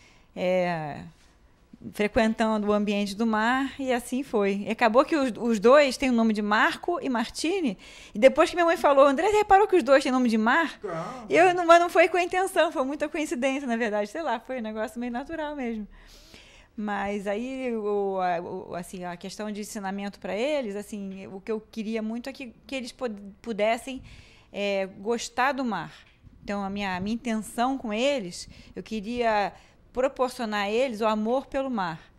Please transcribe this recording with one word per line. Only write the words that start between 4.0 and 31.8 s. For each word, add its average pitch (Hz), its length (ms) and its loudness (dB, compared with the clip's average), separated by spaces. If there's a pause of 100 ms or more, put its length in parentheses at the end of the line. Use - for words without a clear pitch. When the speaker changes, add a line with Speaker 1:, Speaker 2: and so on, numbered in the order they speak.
Speaker 1:
foi. 202 440 0
E - 40 -2
acabou 226 340 4
que 320 120 -2
os, 269 200 0
os 226 220 0
dois 254 380 6
têm 262 140 0
o - 20 2
nome 226 200 4
de 208 80 -2
Marco 254 600 0
e - 60 -4
Martini, 262 680 -2 (380)
e 202 40 -8
depois 262 300 6
que - 60 -8
minha 339 100 2
mãe 339 120 4
falou, 285 300 6
"André, 285 220 2
você 415 100 4
reparou 415 280 6
que 381 100 2
os 330 60 4
dois 269 220 4
têm 277 80 0
nome 254 160 2
de 220 100 2
mar?" 262 420 2
Speaker 2:
Claro. - 480 -8
Speaker 1:
Eu 359 240 6
não, 349 140 0
mas 339 140 10
não 349 100 0
foi 339 180 6
com 349 80 0
a 349 60 4
intenção, 359 480 2
foi 302 140 -2
muita 294 240 -4
coincidência, 285 580 -2
na 233 100 -2
verdade. 214 320 -2
Sei 320 140 -8
lá, 247 160 -2
foi 254 220 -10
um - 20 -6
negócio 220 380 -8
meio 247 120 -6
natural 294 440 -8
mesmo. 233 320 -6 (880)
Mas 202 500 -6
aí, 247 500 -4
o, 202 440 -2
a, 180 200 0
o, - 340 -10
assim, 180 300 -10
a 175 120 -10
questão 208 340 -10
de 208 100 -8
ensinamento 202 580 -8
pra 190 160 -6
eles, 247 400 -2
assim, 196 520 -10
o 196 140 -14
que 220 120 -6
eu 220 80 -4
queria 220 400 -6
muito 226 300 -6
é - 20 -10
que, 262 220 -14 (120)
que 269 80 -8
eles 247 180 -6
pod-, 214 280 -8 (220)
pudessem, 233 600 -2 (500)
é, 196 340 -2
gostar 233 680 -2
do 269 120 -4
mar. 175 280 -6 (500)
Então, 202 220 -6
a 190 60 -6
minha, 196 260 -4
a 180 40 -4
minha 208 140 -4
intenção 233 640 -2
com 247 160 -6
eles, 226 560 -2 (260)
eu 185 80 -12
queria 220 680 -2 (400)
proporcionar 247 720 -2
a 202 60 -2
eles 233 320 0
o 226 40 2
amor 220 400 0
pelo 269 240 -4
mar. 180 300 -4 (180)